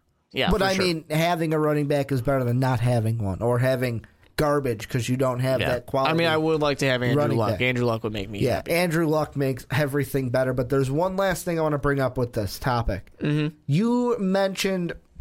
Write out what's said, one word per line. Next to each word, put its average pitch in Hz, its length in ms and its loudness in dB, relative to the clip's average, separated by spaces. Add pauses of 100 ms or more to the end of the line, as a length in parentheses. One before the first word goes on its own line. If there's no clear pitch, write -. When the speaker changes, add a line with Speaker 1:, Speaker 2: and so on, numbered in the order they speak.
(320)
Speaker 1:
Yeah, 127 180 0
Speaker 2:
But 208 100 6
Speaker 1:
for 190 60 4
Speaker 2:
I 190 80 2
Speaker 1:
sure. 190 100 2
Speaker 2:
mean, 170 240 0
having 160 460 2
a 156 40 2
running 151 280 2
back 143 260 0
is 135 80 2
better 135 240 0
than 120 160 2
not 127 200 2
having 113 360 2
one 95 240 -2
or 120 180 2
having 123 460 0 (320)
garbage 139 540 0
'cause 123 180 -2
you 127 80 0
don't 127 240 0
have 131 220 2
Speaker 1:
Yeah. 110 80 0
Speaker 2:
that 123 160 -4
quality 135 260 0
Speaker 1:
I - 20 0
mean, 165 140 2
I 160 80 2
would 160 240 0
like 143 180 0
to 143 80 0
have 127 160 2
Andrew 127 200 2
Speaker 2:
running 147 160 0
Speaker 1:
Luck. 107 140 0
Speaker 2:
back. 107 100 -4
Speaker 1:
Andrew 123 240 0
Luck 113 180 0
would 107 80 -4
make 101 160 -6
me 101 120 -8
Speaker 2:
Yeah, 120 160 2
Speaker 1:
happy. - 160 -6
Speaker 2:
Andrew 170 360 0
Luck 151 260 -2
makes 135 360 -2
everything 135 580 -2
better. 131 240 0
But 127 160 -2
there's 135 220 0
one 180 260 -2
last 190 300 -2
thing 170 120 -2
I 160 40 0
wanna 151 160 0
bring 143 200 0
up 131 200 -2
with 120 160 -2
this 104 240 -4
topic. 117 520 -2 (120)
Speaker 1:
Mm-hmm. 151 340 -2 (100)
Speaker 2:
You 233 540 0
mentioned 190 720 -2 (280)